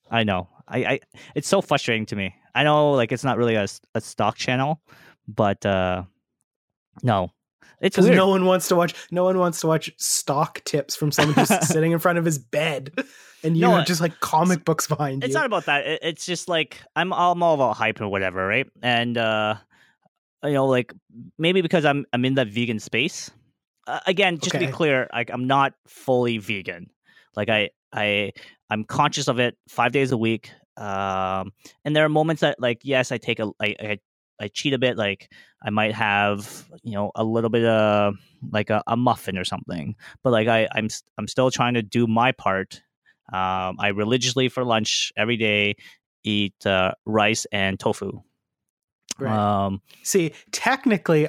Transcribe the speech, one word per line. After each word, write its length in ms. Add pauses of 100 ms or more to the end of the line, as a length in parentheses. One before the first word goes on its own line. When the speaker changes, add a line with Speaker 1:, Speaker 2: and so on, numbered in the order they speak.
(120)
Speaker 1:
I 120
know. 260 (180)
I, 180
I, 140 (360)
it's 120
so 140
frustrating 460
to 80
me. 200 (200)
I 80
know, 280
like, 200
it's 120
not 140
really 180
a 80
s-, 180 (140)
a 60
stock 340
channel, 460 (460)
but, 380
uh, 380 (1000)
no. 280 (500)
It's 140
Speaker 2:
'Cause 100
Speaker 1:
weird. 120
Speaker 2:
no 100
one 180
wants 240
to 60
watch, 180 (180)
no 120
one 140
wants 240
to 60
watch 300
stock 680
tips 300
from 160
someone 240
who's 140
Speaker 1:
<laughs> 120
Speaker 2:
sitting 300
in 80
front 200
of 60
his 120
bed 540 (520)
and 120
you 140
Speaker 1:
No, 60
Speaker 2:
are 60
Speaker 1:
I 40
Speaker 2:
just, 160
like, 180
comic 460
books 220
behind 360
Speaker 1:
it's 80
Speaker 2:
you. 40
Speaker 1:
not 100
about 220
that. 200
It, 160
it's 220
just, 240
like, 320 (140)
I'm, 180
I'm 280
all 140
about 220
hype 240
or 80
whatever, 360
right? 220 (140)
And, 360
uh, 380 (880)
you 100
know, 140
like, 260 (440)
maybe 240
because 240
I'm, 260
I'm 140
in 100
that 140
vegan 300
space. 520 (560)
Uh, 200
again, 320
just 160
to 40
be 80
Speaker 2:
Okay. 40
Speaker 1:
clear, 420
like, 160
I'm 180
not 260 (140)
fully 500
vegan. 520 (460)
Like, 140
I, 200 (240)
I, 400 (360)
I'm 140
conscious 460
of 100
it 180 (120)
five 240
days 180
a 60
week. 340 (260)
Um, 760 (320)
and 100
there 100
are 40
moments 320
that, 180
like, 240
yes, 280
I 60
take 220
a, 120 (100)
I, 180
I, 200 (420)
I 80
cheat 240
a 40
bit. 200
Like, 340 (320)
I 60
might 240
have, 760 (140)
you 100
know, 220
a 80
little 260
bit 160
of, 500 (360)
like, 180
a, 180
a 100
muffin 400
or 80
something. 500 (280)
But, 80
like, 160
I, 260
I'm 120
s-, 180 (140)
I'm 100
still 240
trying 240
to 60
do 260
my 260
part. 480 (520)
Um, 460
I 100
religiously 600
for 140
lunch 540
every 200
day 380 (480)
eat, 420
uh, 280 (120)
rice 460
and 280
tofu. 420 (960)
Speaker 2:
Right. 120 (340)
Speaker 1:
Um, 160 (220)
Speaker 2:
See, 280 (200)
technically, 760